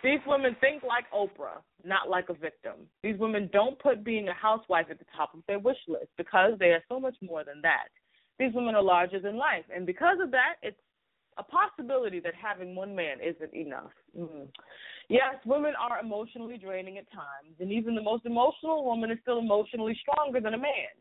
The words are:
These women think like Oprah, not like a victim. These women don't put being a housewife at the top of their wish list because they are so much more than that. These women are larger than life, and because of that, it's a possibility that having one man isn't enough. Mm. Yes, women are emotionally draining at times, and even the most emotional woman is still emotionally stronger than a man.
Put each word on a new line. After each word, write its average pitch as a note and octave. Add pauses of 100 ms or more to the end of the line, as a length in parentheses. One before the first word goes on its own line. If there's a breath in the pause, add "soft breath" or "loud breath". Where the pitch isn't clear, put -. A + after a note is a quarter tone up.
These C4+
women C#4
think C#4+
like A#3+
Oprah, G3 (220)
not F3+
like F3+
a F3
victim. C#3+ (160)
These G3+
women G#3
don't A#3
put A#3
being G#3+
a F3+
housewife G#3+
at D#3
the - (100)
top D3+
of E3
their G3+
wish A#3 (100)
list D#3+ (100)
because F#3+
they F3+
are E3
so B3+
much B3+
more E3+
than D3
that. D#3+ (480)
These C4
women A#3
are G3+
larger F3+
than G3+
life, B3 (100)
and F3+
because E4
of D#4
that, C4
it's G#3 (640)
a -
possibility B3+
that E3
having F#3
one G3
man D#3+
isn't D#3+
enough. C#3 (260)
Mm. D#3 (600 loud breath)
Yes, C4 (100)
women D4
are A#3
emotionally A3+
draining F#3+
at -
times, D3+
and F#3
even A3+
the A3
most A3
emotional C#4
woman A3+
is A3+
still A#3+
emotionally A3
stronger C#4+
than A3
a A3
man. A#3+